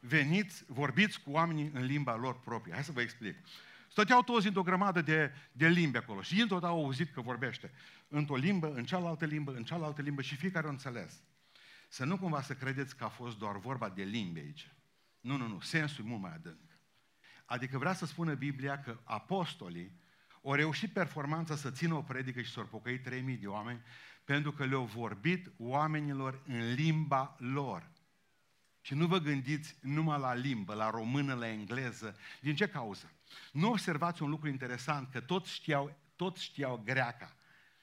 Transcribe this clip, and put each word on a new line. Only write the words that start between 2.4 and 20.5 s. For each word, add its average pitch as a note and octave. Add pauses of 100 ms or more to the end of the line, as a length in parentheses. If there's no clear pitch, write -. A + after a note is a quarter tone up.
proprie. A2
Hai A#2+
să D#3+
vă B2
explic. A2+ (540)
Stăteau A#3+
toți A#3
într-o G3
grămadă F#3
de, D3+ (180)
de D3+
limbi E3+
acolo G#2+
și D3
dintr-o G3
dată F3
au D#3+
auzit C#3
că C3
vorbește. A#2 (360)
Într-o D3
limbă, D#3+
în A#2+
cealaltă E3+
limbă, D3+
în A#2
cealaltă D3+
limbă C#3
și C3+
fiecare E3+
a D3+
înțeles. A#2+ (640)
Să -
nu F#3
cumva D#3+
să C3+
credeți C3
că -
a A2
fost A#2
doar G2+
vorba A#2+
de G2
limbi F#2+
aici. D2 (500)
Nu, C3
nu, B2
nu. G2+
Sensul D3+
e G#2+
mult A#2
mai F2+
adânc. E2 (760)
Adică C3
vrea D#3+
să F3
spună E3
Biblia C#3
că A#2
apostolii G#2+ (440)
au C#3